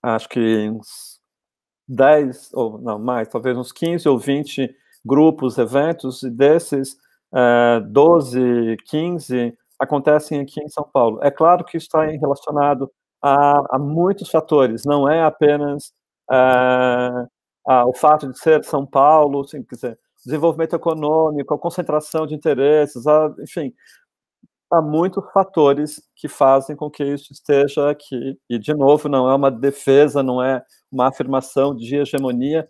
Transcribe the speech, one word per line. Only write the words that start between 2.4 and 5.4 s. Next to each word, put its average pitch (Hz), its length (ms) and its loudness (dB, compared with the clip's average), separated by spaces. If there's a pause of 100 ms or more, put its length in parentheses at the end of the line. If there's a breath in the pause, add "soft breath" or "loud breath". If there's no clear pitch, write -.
ou 110 240 -4
não, 113 200 -8
mais, 117 300 -4
talvez 120 280 -4
uns 127 160 -10
quinze 165 360 -4
ou 131 100 4
vinte 139 560 -6 (300 soft breath)
grupos, 139 540 2